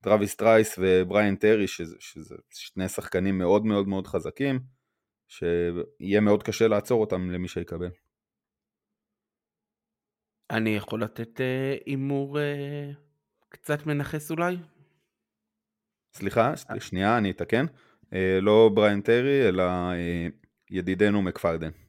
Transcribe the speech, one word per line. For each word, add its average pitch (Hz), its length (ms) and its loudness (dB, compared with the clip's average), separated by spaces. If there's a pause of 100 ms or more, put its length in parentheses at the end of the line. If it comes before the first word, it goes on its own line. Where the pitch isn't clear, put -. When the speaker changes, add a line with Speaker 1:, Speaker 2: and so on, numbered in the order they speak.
Speaker 1:
טרוויס 101 320 2
טרייס 110 460 4
ובריאן 95 540 4
טרי, 107 320 2
שזה, 82 320 -10
שזה - 360 -20 (180)
שני - 360 -8
שחקנים 95 480 -2
מאוד, 98 280 4
מאוד, 101 220 0
מאוד 95 200 -4
חזקים, 127 520 -4 (680)
שיהיה 87 960 -2
מאוד 104 220 4
קשה 113 240 0
לעצור 107 340 0
אותם 92 300 -4
למי 90 160 -6
שיקבל. 85 420 -8 (2500)
Speaker 2:
אני 110 180 0
יכול 110 340 -4
לתת, 117 380 -10
אה, 131 340 -4 (100)
הימור, 139 540 -4
אה, 143 520 -8 (580)
קצת 151 360 -6
מנכס 151 460 -4
אולי? 175 260 -2 (1600)
Speaker 1:
סליחה, 113 440 -2
ש-, - 80 -18 (140)
שנייה, 98 380 -2
אני 101 140 0
אתקן. 113 340 -2 (480)
אה, 92 280 2
לא 107 320 8
בריאן 104 280 2
טרי, 123 480 2
אלא, 92 140 0
אה, 87 640 -2 (420)
ידידנו 98 520 2
מקפרדן. 82 500 -2 (180)